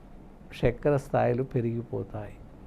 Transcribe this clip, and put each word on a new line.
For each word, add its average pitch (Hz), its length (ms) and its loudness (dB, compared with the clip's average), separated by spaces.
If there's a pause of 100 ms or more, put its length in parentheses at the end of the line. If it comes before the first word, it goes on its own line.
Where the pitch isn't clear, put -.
(560)
చక్కెర 143 420 4
స్థాయిలు 120 460 2
పెరిగిపోతాయి. 113 880 -2 (340)